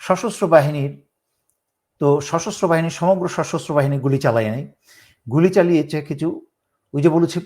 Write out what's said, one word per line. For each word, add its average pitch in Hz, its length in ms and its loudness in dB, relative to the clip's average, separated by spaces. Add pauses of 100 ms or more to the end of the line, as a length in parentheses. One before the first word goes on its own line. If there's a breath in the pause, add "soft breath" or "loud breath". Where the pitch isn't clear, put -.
সশস্ত্র 202 460 -2
বাহিনীর, 147 440 4 (1080)
তো 147 60 2 (220)
সশস্ত্র 165 380 -4
বাহিনী, 165 220 0 (100)
সমগ্র 180 260 2 (120)
সশস্ত্র 156 360 -4
বাহিনী 143 260 2
গুলি 135 260 0
চালায় 113 260 2
নাই, 131 120 -8 (640 soft breath)
গুলি 160 300 2
চালিয়েছে 160 440 2
কিছু, 147 260 -6 (640)
ওই 139 80 -2
যে 165 80 4
বলেছি, 170 360 2